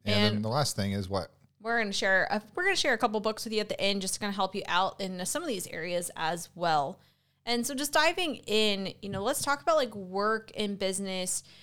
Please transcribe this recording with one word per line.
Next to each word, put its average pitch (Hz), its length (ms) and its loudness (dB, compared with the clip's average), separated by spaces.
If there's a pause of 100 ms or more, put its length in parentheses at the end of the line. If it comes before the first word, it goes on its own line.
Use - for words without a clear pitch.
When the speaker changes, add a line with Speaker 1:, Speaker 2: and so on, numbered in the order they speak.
Speaker 1:
And 104 100 4
Speaker 2:
And 208 200 4
Speaker 1:
then 104 60 0
the 110 80 -2
last 135 260 0
thing 101 180 0
is 98 140 -2
what? 98 240 -2 (300)
Speaker 2:
We're 226 160 0
gonna 208 160 -2
share 190 380 4
a, 208 100 2 (140)
we're 359 80 0
gonna 381 120 4
share 294 180 4
a 226 40 2
couple 220 220 2
books 220 240 -2
with 220 100 -6
you 214 60 2
at 208 100 -2
the - 100 -8
end, 196 220 2
just 190 140 -4
to - 40 -4
kinda 202 140 -4
help 190 220 0
you 196 100 -4
out 180 340 0
in 185 280 -6
some 311 160 -2
of 349 40 -6
these 190 200 -4
areas 175 480 -4
as 165 400 -4
well. 160 440 0 (460)
And 240 220 0
so 285 80 -6
just 294 160 -4
diving 330 440 2 (120)
in, 202 540 2
you 202 80 -8
know, 196 140 -4
let's 269 180 0
talk 285 200 0
about, 330 140 4
like, 247 200 0
work 202 600 -2
and 202 220 -2
business, 190 640 -2 (200)